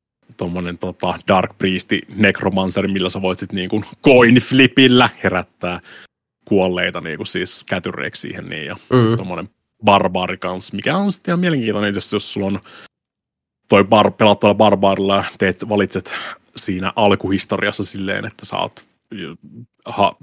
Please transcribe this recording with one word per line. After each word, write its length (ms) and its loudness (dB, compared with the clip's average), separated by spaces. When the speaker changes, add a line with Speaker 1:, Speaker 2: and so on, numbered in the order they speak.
Speaker 1:
tommonen, 400 -8
tota, 500 -6
Dark 300 0
Priesti 440 -2
Necromancer, 720 0
millä 220 -2
sä 120 -4
voit 180 -2
sit 140 -10
niinku 300 -4
coin 320 8
flipillä 760 4
herättää 560 -4
kuolleita 560 0
niinku 240 -10
siis 440 -4
kätyreiksi 520 -6
siihen, 280 -12
niin, 160 -10
ja 80 -10
Speaker 2:
Mm. 240 4
Speaker 1:
tommonen 320 -10
barbaari 520 2
kans, 360 -8
mikä 240 -4
on 140 0
sit 160 -10
ihan 120 0
mielenkiintoinen, 560 0
jos, 180 -4
jos 200 -4
sulla 140 -4
on 120 -4
toi 140 6
bar-, 280 4
pelattavalla 460 4
barbaarilla, 680 2
teet, 320 -2
valitset 440 -2
siinä 400 -4
alkuhistoriassa 880 0
silleen, 420 -6
että 200 -16
sä 120 -6
oot 280 -8
ha-, 380 -2